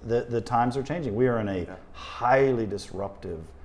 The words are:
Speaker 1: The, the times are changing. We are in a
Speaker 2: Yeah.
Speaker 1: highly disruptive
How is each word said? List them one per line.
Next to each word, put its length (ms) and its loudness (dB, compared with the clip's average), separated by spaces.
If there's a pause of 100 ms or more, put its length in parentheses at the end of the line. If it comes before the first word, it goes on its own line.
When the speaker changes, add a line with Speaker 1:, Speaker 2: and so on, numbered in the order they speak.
Speaker 1:
The, 160 2
the 180 -2
times 380 2
are 40 0
changing. 320 -4
We 140 6
are 120 2
in 80 -2
a 120 -2
Speaker 2:
Yeah. 140 -6 (180)
Speaker 1:
highly 760 2
disruptive 720 -6 (240)